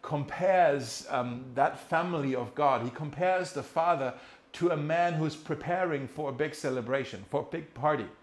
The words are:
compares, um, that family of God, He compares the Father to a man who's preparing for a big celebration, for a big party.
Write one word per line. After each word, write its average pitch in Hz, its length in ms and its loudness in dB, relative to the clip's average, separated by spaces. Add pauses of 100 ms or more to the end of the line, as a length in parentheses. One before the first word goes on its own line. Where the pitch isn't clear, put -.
compares, 147 1080 2
um, 123 440 -4
that 139 260 2
family 160 560 0
of 123 200 -4
God, 135 280 4
He 123 60 -2
compares 175 640 0
the 131 100 -4
Father 151 520 2 (380)
to 170 180 2
a 156 60 2
man 165 360 2
who's 156 220 0
preparing 165 720 -2
for 147 220 -4
a 131 40 -4
big 147 220 -2
celebration, 127 760 -2
for 147 120 0
a - 100 -8
big 165 240 -8
party. 127 320 0 (160)